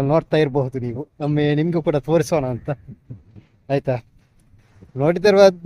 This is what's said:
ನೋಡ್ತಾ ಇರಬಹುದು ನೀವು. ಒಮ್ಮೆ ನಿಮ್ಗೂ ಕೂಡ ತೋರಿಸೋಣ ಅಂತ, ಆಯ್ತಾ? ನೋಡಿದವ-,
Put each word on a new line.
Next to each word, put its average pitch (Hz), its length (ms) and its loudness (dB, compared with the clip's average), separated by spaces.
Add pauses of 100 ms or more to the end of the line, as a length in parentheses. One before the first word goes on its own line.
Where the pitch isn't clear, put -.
(160)
ನೋಡ್ತಾ 160 280 0
ಇರಬಹುದು 131 440 -2
ನೀವು. 120 140 -8 (240)
ಒಮ್ಮೆ 147 220 0 (140)
ನಿಮ್ಗೂ 170 260 -2
ಕೂಡ 151 100 2 (120)
ತೋರಿಸೋಣ 156 360 0 (100)
ಅಂತ, - 140 -10 (1040)
ಆಯ್ತಾ? 135 240 -2 (1040)
ನೋಡಿದವ-, 185 540 4 (100)